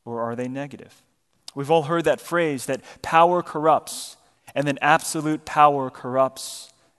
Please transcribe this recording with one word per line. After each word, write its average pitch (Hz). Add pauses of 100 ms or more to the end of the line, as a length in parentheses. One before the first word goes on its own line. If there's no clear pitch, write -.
or 117
are 117
they 123
negative? 135 (500)
We've 139
all 160
heard 165
that 139
phrase 160
that 131 (200)
power 170
corrupts, - (380)
and 143
then 139
absolute 151
power 143
corrupts 131 (260)